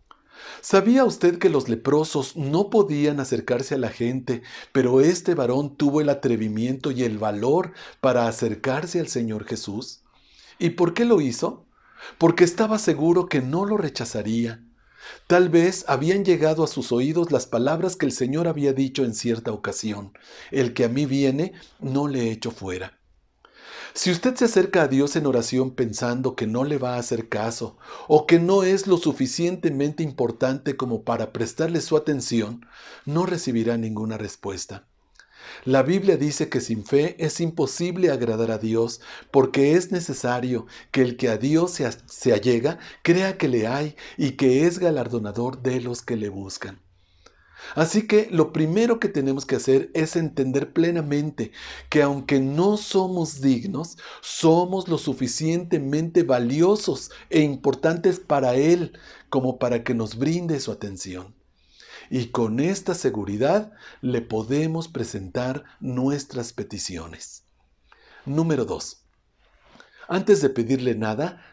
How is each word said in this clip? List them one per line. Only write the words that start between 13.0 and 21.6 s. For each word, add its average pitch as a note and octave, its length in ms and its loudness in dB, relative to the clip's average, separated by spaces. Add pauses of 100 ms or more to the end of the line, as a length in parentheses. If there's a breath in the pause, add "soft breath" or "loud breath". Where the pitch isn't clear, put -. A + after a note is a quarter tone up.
que C#3+ 120 0
no D3+ 240 -2
lo G#3 120 -2
rechazaría. A#2 880 -4 (640 loud breath)
Tal F3+ 220 6
vez E3+ 400 4
habían E3 360 2
llegado D#3 400 2
a C#3+ 40 -2
sus B2 240 -4
oídos D#3 380 0
las B2+ 160 0
palabras D#3+ 500 0
que D3+ 100 0
el B2 60 -2
Señor D3 340 -2
había C#3+ 260 0
dicho C3+ 320 0
en A2+ 100 -4
cierta A2+ 380 -4
ocasión: G2+ 600 -8 (380 loud breath)
"El B2 240 0
que B2+ 100 2
a A2+ 40 2
mí C#3 180 0
viene, C#3 460 0 (280 loud breath)